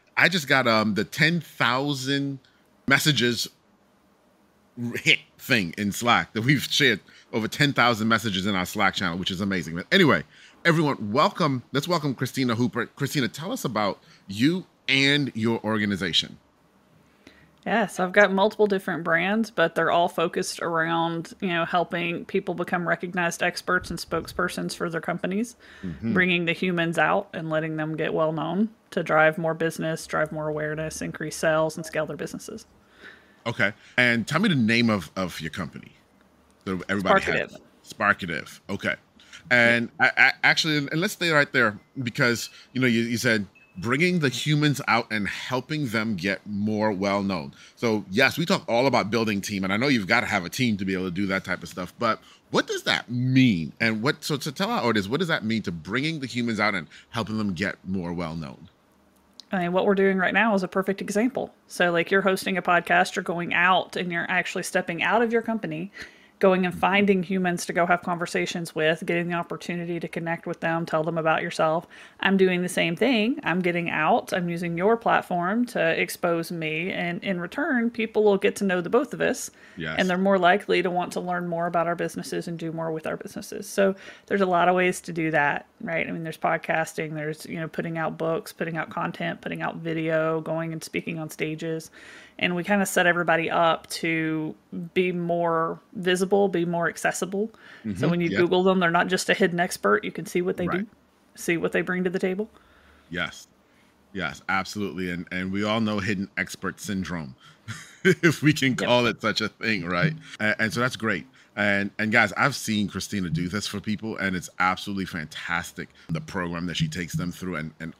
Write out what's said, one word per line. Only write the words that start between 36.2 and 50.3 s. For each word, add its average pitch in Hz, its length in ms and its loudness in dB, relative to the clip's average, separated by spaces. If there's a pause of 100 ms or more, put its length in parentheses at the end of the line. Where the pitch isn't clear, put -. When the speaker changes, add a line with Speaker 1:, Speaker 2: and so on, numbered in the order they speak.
Speaker 1:
so 92 240 -4
everybody 95 340 4
has 82 300 -2
Speaker 2:
Sparkative. - 40 -18 (300)
Speaker 1:
Sparkative. 98 760 0 (100)
Okay. 101 240 -2 (560)
And 117 400 4 (100)
Speaker 2:
Yeah. 127 160 4
Speaker 1:
I, 117 120 6
I, - 40 4 (100)
actually, 151 360 2
and 147 220 -2
let's 208 120 -2
stay 170 180 -2
right 143 220 4
there 110 260 4 (240)
because, 120 460 0 (240)
you 127 80 -2
know, 131 80 4
you, 117 140 4
you 117 140 -2
said 110 300 2 (320)
bringing 151 400 0
the 147 100 2
humans 147 600 2
out 113 240 2
and 104 160 -2
helping 135 580 -4
them 110 300 -2
get 92 280 -2
more 104 460 0
well 98 320 0
known. 85 320 -4 (220)
So 110 340 2
yes, 127 260 4
we 180 80 0
talk 175 240 0
all 120 200 4
about 107 240 2
building 110 280 0
team, 95 220 -4
and 95 100 -2
I 101 40 2
know 123 100 0
you've 117 220 2
gotta 117 180 4
have 95 180 0